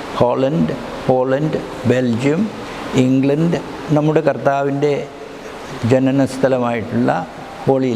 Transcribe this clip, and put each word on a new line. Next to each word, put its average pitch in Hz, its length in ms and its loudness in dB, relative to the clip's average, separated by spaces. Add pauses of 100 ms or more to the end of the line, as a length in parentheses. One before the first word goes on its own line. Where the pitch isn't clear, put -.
(200)
ഹോളണ്ട്, 135 540 2 (340)
പോളണ്ട്, 131 500 2 (320)
ബെൽജിയം, 127 520 2 (640)
ഇംഗ്ലണ്ട്, 143 540 2 (400)
നമ്മുടെ 151 240 2
കർത്താവിൻ്റെ 139 720 0 (1000)
ജനന 131 340 4
സ്ഥലമായിട്ടുള്ള 123 880 0 (540)
ഹോളി 131 300 4